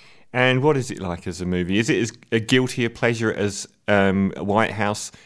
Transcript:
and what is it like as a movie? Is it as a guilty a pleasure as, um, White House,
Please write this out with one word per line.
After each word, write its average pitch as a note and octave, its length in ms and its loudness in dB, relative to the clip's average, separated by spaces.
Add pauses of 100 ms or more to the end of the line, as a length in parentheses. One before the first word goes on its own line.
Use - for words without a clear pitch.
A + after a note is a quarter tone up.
(340)
and B2+ 300 2
what D3+ 140 2
is A#2+ 120 -4
it - 100 -8
like F2+ 280 -6
as E2+ 140 -8
a F2+ 40 -4
movie? F2+ 320 0
Is A#2 140 0
it G2+ 100 2
as A#2 100 -2 (200)
a A2+ 80 2
guilty B2 460 0
a A2+ 40 -2
pleasure A2+ 420 0
as, G2 360 -4 (200)
um, G2 500 4
White G2+ 340 0
House, G#2 400 -4 (140)